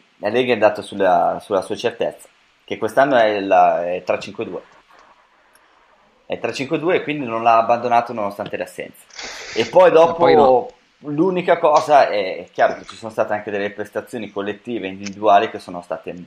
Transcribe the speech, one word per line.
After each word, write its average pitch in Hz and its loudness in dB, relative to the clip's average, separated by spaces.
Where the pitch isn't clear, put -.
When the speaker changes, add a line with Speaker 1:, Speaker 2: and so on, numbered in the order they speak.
Speaker 1:
Allegri 123 0
è - 4
andato 107 2
sulla, 90 0
sulla 95 -2
sua 101 -8
certezza, 98 -6
che - -8
quest'anno 143 0
è 107 2
la, 87 4
è 92 -10
tre 104 -2
cinque 107 -12
due. 90 -12
È - -8
tre 113 -6
cinque 139 -6
due 160 -2
e - -4
quindi 147 -6
non 113 -6
l'ha 117 4
abbandonato 120 0
nonostante 101 -8
le 92 -8
assenze. - -14
E 175 0
poi 175 6
dopo 160 6
Speaker 2:
Ma - -6
poi - 4
no. 131 4
Speaker 1:
l'unica 175 0
cosa 151 4
è, 92 -4
è 87 -16
chiaro 117 0
che - -20
ci - -20
sono 113 -12
state 110 -4
anche 104 -6
delle 101 -4
prestazioni 104 -10
collettive 101 -8
e 92 -8
individuali 101 2
che 104 -14
sono 90 -12
state - -12